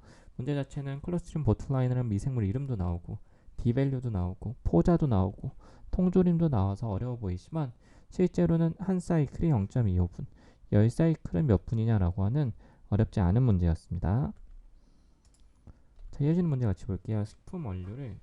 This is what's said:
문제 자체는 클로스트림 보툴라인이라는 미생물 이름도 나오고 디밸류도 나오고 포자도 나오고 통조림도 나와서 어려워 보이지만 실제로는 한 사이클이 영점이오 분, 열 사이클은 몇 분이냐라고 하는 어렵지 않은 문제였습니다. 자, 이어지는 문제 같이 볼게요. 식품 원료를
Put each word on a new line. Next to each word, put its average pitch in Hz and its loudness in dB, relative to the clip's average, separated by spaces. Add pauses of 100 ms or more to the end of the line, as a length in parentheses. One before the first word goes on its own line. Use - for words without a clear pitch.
(360)
문제 135 -4
자체는 139 -8
클로스트림 170 -6
보툴라인이라는 127 0
미생물 110 0
이름도 127 -2
나오고 87 -6 (380)
디밸류도 127 0
나오고 92 -4
포자도 165 4
나오고 98 0 (400)
통조림도 180 2
나와서 98 0
어려워 123 -4
보이지만 117 -6 (380)
실제로는 165 2
한 185 -2
사이클이 165 0
영점이오 101 2
분, - -10 (440)
열 104 6
사이클은 160 0
몇 95 4
분이냐라고 107 0
하는 123 -2 (380)
어렵지 107 2
않은 101 4
문제였습니다. 90 0 (1800)
자, - -4
이어지는 170 0
문제 127 0
같이 98 -2
볼게요. 104 -4
식품 - -12
원료를 98 -10